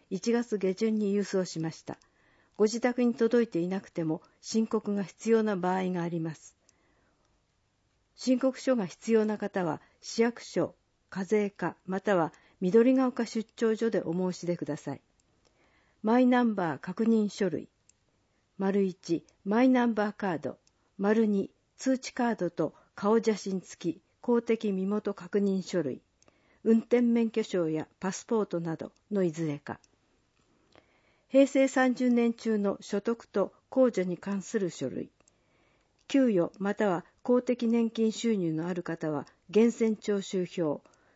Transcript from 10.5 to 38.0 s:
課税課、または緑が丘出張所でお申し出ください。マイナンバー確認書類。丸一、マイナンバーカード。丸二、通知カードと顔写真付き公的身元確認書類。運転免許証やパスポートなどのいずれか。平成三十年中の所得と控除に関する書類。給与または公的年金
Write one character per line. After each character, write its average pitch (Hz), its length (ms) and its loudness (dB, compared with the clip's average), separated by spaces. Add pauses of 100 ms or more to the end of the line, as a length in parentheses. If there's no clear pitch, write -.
課 185 140 -8
税 208 260 0
課、 - 240 -6 (100)
ま 190 160 -6
た 208 140 2
は 165 180 2 (260)
緑 226 360 6
が 262 120 4
丘 247 180 -4
出 220 300 -6
張 220 200 0
所 226 160 -2
で 196 100 0
お 165 120 -4
申 180 240 -2
し 175 100 -10
出 175 100 -2
く 143 80 -8
だ 143 120 -6
さ 139 180 -10
い。 - 60 -16 (1000)
マ 233 200 4
イ 254 40 6
ナ 247 180 4
ン 226 120 2
バ 170 220 -2
ー - 20 -20
確 185 240 -6
認 220 260 2
書 190 200 -2
類。 - 200 -6 (880)
丸 196 260 0
一、 175 400 -4 (220)
マ 214 180 2
イ 262 60 6
ナ 247 160 4
ン 233 80 2
バ 208 180 0
ー - 40 -12
カ 190 180 -4
ー 139 60 -4
ド。 - 180 -10 (400)
丸 214 300 2
二、 202 240 0 (260)
通 262 220 0
知 - 160 -14
カ 240 160 0
ー 214 40 -2
ド 175 140 -2
と - 240 -4 (220)
顔 214 280 2
写 214 140 2
真 190 240 -6
付 - 320 -8
き - 80 -20 (200)
公 240 200 2
的 226 320 -2
身 190 120 -2
元 202 280 -2
確 180 260 -4
認 196 220 2
書 175 200 -2
類。 135 200 -6 (640)
運 226 140 6
転 240 220 2
免 233 300 2
許 220 100 -2
証 180 280 -2
や 156 180 -4 (140)
パ 190 100 -2
ス - 140 -12
ポ 226 160 0
ー 196 40 -2
ト 175 140 -4
な 165 160 -6
ど - 160 -10 (180)
の 202 140 0
い 170 80 2
ず 160 160 -4
れ 147 120 -4
か。 - 200 -12 (1500)
平 269 180 6
成 269 200 4
三 262 280 2
十 254 140 0
年 233 240 2
中 226 240 -2
の 202 240 -2
所 - 180 -6
得 233 260 -4
と - 280 -4 (180)
控 254 200 4
除 185 120 0
に 180 140 -4
関 196 240 -6
す - 180 -6
る 180 100 -2
書 139 200 -6
類。 - 200 -8 (960)
給 262 240 2
与 170 280 2
ま 202 160 -2
た 214 140 0
は 175 160 -2 (180)
公 247 180 2
的 240 260 -2
年 233 220 2
金 220 220 0